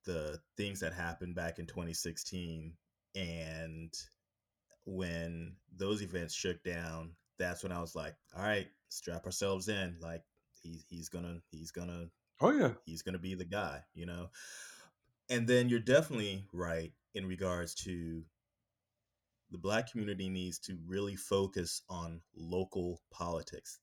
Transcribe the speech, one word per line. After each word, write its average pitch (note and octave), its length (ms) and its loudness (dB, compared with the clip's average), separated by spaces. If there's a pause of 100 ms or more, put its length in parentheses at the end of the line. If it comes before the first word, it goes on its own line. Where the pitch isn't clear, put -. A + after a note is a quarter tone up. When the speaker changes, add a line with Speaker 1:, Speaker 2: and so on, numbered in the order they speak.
Speaker 1:
the D#2 360 -2 (160)
things G2+ 240 -2
that E2 120 0
happened F2 440 -4
back E2 240 -2
in E2+ 60 -4
twenty E2+ 280 -4
sixteen, E2 800 -4 (380)
and E2 800 -4 (880)
when E2+ 720 -4 (160)
those G2 300 2
events F2 320 -2
shook F2+ 300 -2
down, E2 500 -4 (240)
that's F2+ 240 0
when F#2 80 -2
I F2 100 -2
was E2 140 -6
like, D2+ 220 -4 (200)
"All F2+ 60 -4
right, G#2 240 4 (220)
strap - 360 -6
ourselves F#2+ 440 0
in. F#2 320 -2
Like, E2 240 -8 (260)
he, E2 380 -14
he's E2 200 -10
gonna, F2 320 -6 (120)
he's D#2+ 180 -10
gonna, F2 400 -6 (300)
Speaker 2:
Oh, G3 100 10
yeah. F#3 240 6 (100)
Speaker 1:
he's D#2+ 180 -8
gonna F#2 180 -2
be F#2 160 -2
the F2+ 80 -4
guy," E2+ 400 0 (100)
you E2+ 120 -6
know? F2 240 -6 (1000)
And A#2+ 180 4
then B2 200 10
you're A#2+ 100 8
definitely A2 720 6
right E2+ 400 0 (220)
in F#2+ 120 -2
regards F2+ 480 0 (120)
to E2 380 -2 (1300)
the F2+ 80 -8
Black G#2+ 340 2
community G2+ 360 -2
needs F2+ 320 -2
to F#2 160 -8 (100)
really G2 280 0
focus F#2+ 760 0
on E2+ 340 -6 (120)
local F2 680 -2 (100)
politics. E2+ 720 -4